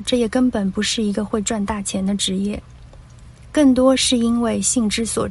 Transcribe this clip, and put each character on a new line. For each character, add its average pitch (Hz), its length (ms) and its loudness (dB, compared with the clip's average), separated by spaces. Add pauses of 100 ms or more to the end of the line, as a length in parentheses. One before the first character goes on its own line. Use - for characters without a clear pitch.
这 254 120 0
也 233 100 0
根 254 220 2
本 196 220 -2
不 208 100 -4
是 214 220 -2
一 202 100 -2
个 214 100 -2
会 208 180 -4
赚 208 220 -4
大 208 180 -6
钱 196 220 -4
的 196 120 0
职 190 220 -4
业， 208 240 -6 (880)
更 277 220 6
多 254 220 6
是 254 220 0
因 233 240 2
为 214 200 0
兴 214 280 0
之 226 160 -2
所 214 260 -4